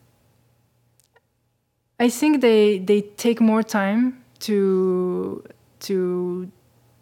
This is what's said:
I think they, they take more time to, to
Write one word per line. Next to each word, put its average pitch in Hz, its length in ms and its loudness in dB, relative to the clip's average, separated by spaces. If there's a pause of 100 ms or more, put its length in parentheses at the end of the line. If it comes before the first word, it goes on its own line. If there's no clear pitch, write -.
(2000)
I 240 100 2
think 302 320 0
they, 214 380 4
they 202 220 0
take 233 400 -2
more 220 220 2
time 220 600 -2 (180)
to, 185 1000 -2 (380)
to 180 680 -6 (520)